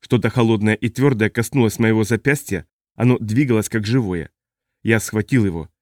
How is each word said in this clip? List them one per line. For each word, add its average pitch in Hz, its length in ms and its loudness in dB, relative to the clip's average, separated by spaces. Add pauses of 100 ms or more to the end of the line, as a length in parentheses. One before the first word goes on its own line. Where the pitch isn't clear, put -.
Что-то 120 280 0
холодное 110 440 2
и 110 160 -2
твердое 113 400 0
коснулось 117 500 0
моего 110 240 2
запястья, 110 640 -4 (280)
оно 120 240 2
двигалось 113 500 0
как 110 160 -4
живое. 101 460 -4 (520)
Я 110 160 2
схватил 107 460 0
его. 82 240 -6 (120)